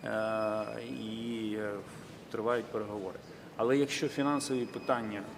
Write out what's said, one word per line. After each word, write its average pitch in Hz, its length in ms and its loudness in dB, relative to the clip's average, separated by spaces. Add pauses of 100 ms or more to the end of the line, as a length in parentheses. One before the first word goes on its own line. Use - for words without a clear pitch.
е, 110 600 2 (240)
і, 113 680 -2
е, 104 140 -2 (580)
тривають 113 360 2
переговори. 104 520 -4 (380)
Але 123 200 6
якщо 139 320 4
фінансові 139 580 2
питання 113 560 0 (160)